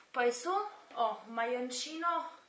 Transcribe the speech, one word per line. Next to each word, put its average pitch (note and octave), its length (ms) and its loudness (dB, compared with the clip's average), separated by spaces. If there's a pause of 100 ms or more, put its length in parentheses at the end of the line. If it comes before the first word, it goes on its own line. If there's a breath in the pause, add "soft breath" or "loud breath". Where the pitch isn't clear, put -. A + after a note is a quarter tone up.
Poi B3 220 4
su D#4 180 -2
ho F4+ 760 0
un A3+ 80 -10
maglioncino C#4 960 0 (180)